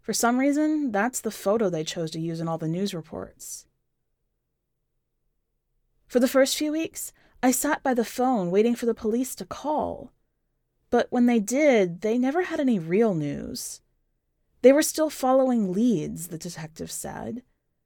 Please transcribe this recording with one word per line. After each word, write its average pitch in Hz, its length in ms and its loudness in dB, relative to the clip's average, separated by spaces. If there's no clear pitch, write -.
For 220 120 -6
some 240 240 2
reason, 294 540 0
that's 208 300 -2
the 220 100 -6
photo 208 380 0
they 160 140 -4
chose 160 280 -6
to 160 80 -8
use 165 200 -6
in 165 80 -4
all 165 120 -4
the 160 80 -4
news 190 260 -2
reports. - 720 -14
For - 140 0
the 254 80 6
first 262 300 2
few 302 140 -2
weeks, - 400 -6
I 254 80 4
sat 285 320 0
by 262 140 0
the 233 100 0
phone 240 460 0
waiting 220 240 2
for 240 100 -6
the 226 80 2
police 233 400 -2
to - 120 -12
call. - 640 -6
But 240 180 2
when 247 160 2
they 240 140 4
did, 214 640 2
they 220 180 0
never 277 240 0
had 330 160 -4
any 254 180 2
real 180 380 2
news. - 680 -8
They 254 100 12
were 302 120 4
still 311 260 -2
following 254 640 2
leads, 165 540 0
the 165 100 -10
detective 160 540 -12
said, - 500 -10